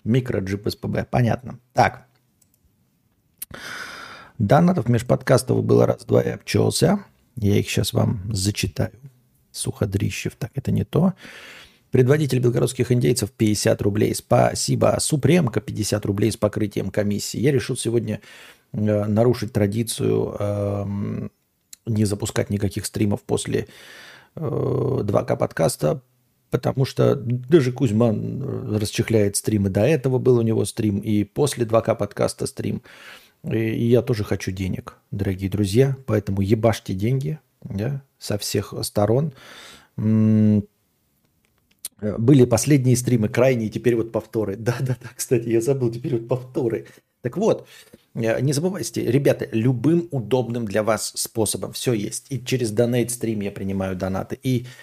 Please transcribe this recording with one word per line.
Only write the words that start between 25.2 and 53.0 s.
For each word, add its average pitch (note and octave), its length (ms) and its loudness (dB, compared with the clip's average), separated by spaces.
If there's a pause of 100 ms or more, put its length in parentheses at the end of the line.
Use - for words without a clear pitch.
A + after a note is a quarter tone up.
К A#2+ 120 -2
подкаста, D3 640 -2 (480)
потому B2+ 360 -2
что B2 300 2
даже B2 560 2
Кузьма, A#2+ 420 2
э, A2 640 -4
расчехляет G#2 580 0
стримы. G2+ 340 0
До G2 120 2
этого C3 360 2
был B2 200 4
у A#2 40 2
него A2+ 240 0
стрим, G#2 340 -2
и G#2 240 0
после B2+ 420 -2
два A2 160 4
К A2 140 0
подкаста - 520 -4
стрим. - 340 -6 (640)
И, A#2 140 -2
и A2+ 280 -2
я A#2 160 6
тоже A2 220 0
хочу - 280 -4
денег, F#2+ 460 -6 (140)
дорогие G2 380 -4
друзья, G#2 460 2 (100)
поэтому G2+ 360 0
ебашьте G#2+ 520 2
деньги, C3 460 -2 (220)
да, B2+ 420 -6 (140)
со - 200 -6
всех - 360 -4 (100)
сторон. A#2 500 0 (640)
М, G#2+ 680 4 (1400)
э, G#2 160 -4
были B2 280 6
последние B2 520 4
стримы, A#2+ 320 2
крайние, A#2+ 400 2
теперь A#2+ 260 0
вот A2+ 160 -2
повторы. G#2 440 -2
<laughs> - 20 -8
Да-да-да, B2 580 -4
кстати, A#2+ 340 0
я A2+ 120 4
забыл, B2 300 0
теперь B2+ 220 -6
вот A2+ 140 -2
повторы. B2 600 -4 (340)
Так B2 140 -6
вот, F#3 320 0 (480)
э, A#2 260 0
не C#3+ 120 0
забывайте, D#3+ 520 -4
ребята, C#3+ 460 2
любым C3 600 2
удобным A#2+ 540 -2
для G#2 180 0
вас G#2+ 320 -2
способом - 580 -4
все - 200 -2
есть. G2+ 360 -6
И B2+ 140 -8
через B2 300 -2
Donate A#2+ 340 2